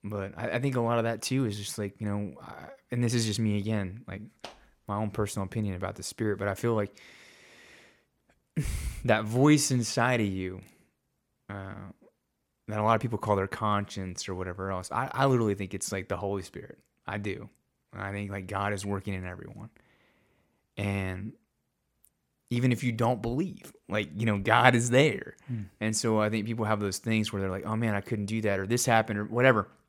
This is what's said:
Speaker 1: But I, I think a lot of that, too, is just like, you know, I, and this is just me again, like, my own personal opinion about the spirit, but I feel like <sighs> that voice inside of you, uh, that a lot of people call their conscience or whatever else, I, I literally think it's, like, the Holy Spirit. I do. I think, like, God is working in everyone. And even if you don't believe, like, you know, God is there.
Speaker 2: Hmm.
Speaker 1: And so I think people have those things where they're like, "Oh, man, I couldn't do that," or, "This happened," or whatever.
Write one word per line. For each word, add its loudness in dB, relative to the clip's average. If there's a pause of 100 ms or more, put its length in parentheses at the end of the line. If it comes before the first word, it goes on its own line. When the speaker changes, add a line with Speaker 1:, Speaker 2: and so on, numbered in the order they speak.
Speaker 1:
But -6
I, -6
I 0
think -2
a 2
lot 2
of 2
that, -2
too, 0
is -2
just -8
like, -6
you -2
know, -4
I, -16 (380)
and 0
this 2
is 2
just -2
me 2
again, -2
like, -10 (680)
my -2
own -2
personal -2
opinion -4
about -6
the -14
spirit, -2
but 0
I -2
feel 0
like -2 (1600)
<sighs> -2 (400)
that 6
voice 6
inside 2
of 2
you, -4 (880)
uh, -10 (920)
that -2
a 2
lot 6
of 2
people -2
call 2
their 2
conscience -4
or -6
whatever -6
else, -6
I, -2
I 0
literally 4
think -6
it's, -6
like, -4
the -2
Holy -2
Spirit. -14 (260)
I -6
do. -6 (460)
I -6
think, -6
like, -8
God -2
is -6
working -4
in -6
everyone. -12 (1080)
And -2 (1160)
even 4
if 0
you 2
don't 2
believe, -4 (180)
like, -2
you 0
know, 4
God 8
is 4
there. 4 (120)
Speaker 2:
Hmm. -4 (180)
Speaker 1:
And 0
so 2
I 4
think -2
people -2
have 2
those -2
things 0
where -2
they're -2
like, -6
"Oh, -2
man, 0
I 0
couldn't -4
do -2
that," 0
or, -4
"This 0
happened," 4
or -2
whatever. 6 (220)